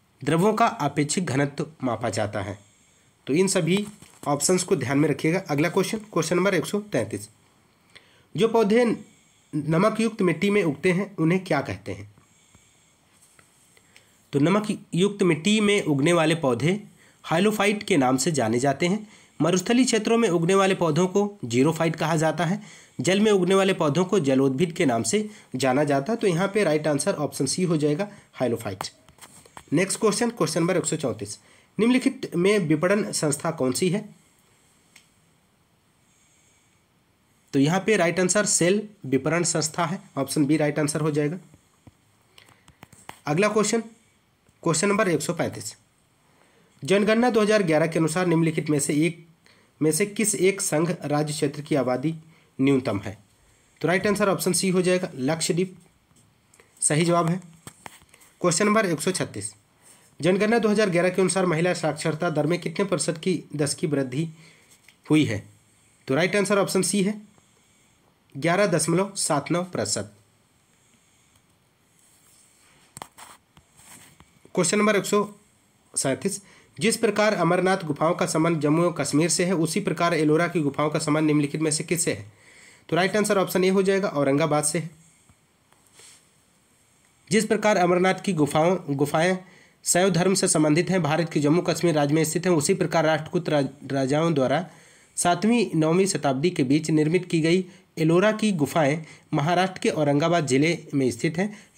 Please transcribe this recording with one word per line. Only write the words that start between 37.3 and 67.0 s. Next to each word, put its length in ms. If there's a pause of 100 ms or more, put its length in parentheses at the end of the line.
तो 60
यहाँ 200
पे 180
राइट 220
आंसर 280
सेल 400 (180)
विपणन 400
संस्था 400
है, 160 (160)
ऑप्शन 280
बी 120
राइट 220
आंसर 220
हो 100
जाएगा। 260 (1900)
अगला 220
क्वेश्चन, 340 (800)
क्वेश्चन 260
नंबर 200
एक 120
सौ 120
पैंतीस, 420 (1080)
जनगणना 460
दो 120
हज़ार 220
ग्यारह 240
के 120
अनुसार 280
निम्नलिखित 420
में 100
से 180
एक, 280 (560)
में 100
से 160
किस 280
एक 260
संघ 280 (140)
राज्य 300
क्षेत्र 280
की 140
आबादी 380 (460)
न्यूनतम 400
है? 180 (640)
तो 60
राइट 200
आंसर 220
ऑप्शन 240
सी 160
हो 120
जाएगा, 340
लक्षद्वीप 600 (1080)
सही 240
जवाब 240
है। 120 (1000)
क्वेश्चन 240
नंबर 200
एक 160
सौ 100
छत्तीस, 420 (640)
जनगणना 400
दो 100
हज़ार 200
ग्यारह 200
के 120
अनुसार 240
महिला 280
साक्षरता 560
दर 180
में 140
कितने 240
प्रतिशत 320
की 260 (120)
दस 180
की 140
वृद्धि 400 (800)
हुई 200
है? 180 (640)
तो 80
राइट 200
आंसर 220
ऑप्शन 260
सी 200